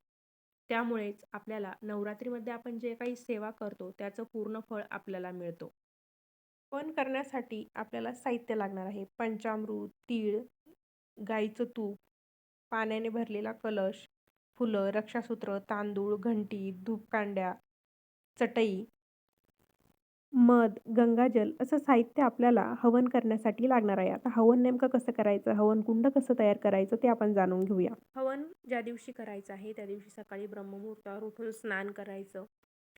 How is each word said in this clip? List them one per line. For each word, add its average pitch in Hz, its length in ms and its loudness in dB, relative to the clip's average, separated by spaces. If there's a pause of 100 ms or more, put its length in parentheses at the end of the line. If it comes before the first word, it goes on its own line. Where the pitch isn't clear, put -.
(720)
त्यामुळेच 226 600 -4
आपल्याला 208 400 -10 (100)
नवरात्रीमध्ये 214 720 -8
आपण 233 260 -10
जे 233 160 -6
काही 240 220 -6
सेवा 220 340 -6
करतो, 202 480 -10
त्याचं 202 340 -10
पूर्ण 220 280 -6 (100)
फळ 208 200 -6
आपल्याला 185 400 -8
मिळतो. 170 420 -10 (1000)
हवन 302 200 -8
करण्यासाठी 262 840 -4
आपल्याला 226 380 -6
साहित्य 240 420 -4
लागणार 196 320 -4
आहे. 202 180 -8 (140)
पंचामृत, 214 680 -4 (200)
तीळ, 214 320 0 (800)
गाईचं 220 460 -2 (120)
तूप, 208 200 -6 (760)
पाण्याने 220 360 -2
भरलेला 220 460 -4
कलश, 208 520 -2 (540)
फुलं, 208 300 2
रक्षासूत्र, 214 680 -4 (120)
तांदूळ, 208 460 -2
घंटी, 208 540 -2 (160)
धूपकांड्या, 202 680 -2 (840)
चटई, 220 460 0 (1500)
मध, 240 460 8 (180)
गंगाजल 233 540 4 (100)
असं 269 180 2
साहित्य 254 440 4
आपल्याला 240 400 6 (160)
हवन 240 300 6
करण्यासाठी 226 600 0
लागणार 214 300 4
आहे. 190 120 2
आता 196 220 -4
हवन 233 300 6
नेमकं 254 260 2
कसं 247 240 0
करायचं, 208 400 2
हवन 214 280 4
कुंड 226 260 2
कसं 269 320 2
तयार 208 180 4
करायचं 196 460 2
ते 254 60 4
आपण 226 240 2
जाणून 185 320 4
घेऊया. 196 300 0 (220)
हवन 269 260 -4 (260)
ज्या 240 120 -2
दिवशी 233 320 -10
करायचं 208 400 -12
आहे, 202 200 -12
त्या 208 140 -12
दिवशी 202 240 -12
सकाळी 202 360 -12
ब्रह्ममुहूर्तावर 202 760 -12
उठून 220 280 -10
स्नान 202 400 -6
करायचं, 196 540 -12 (540)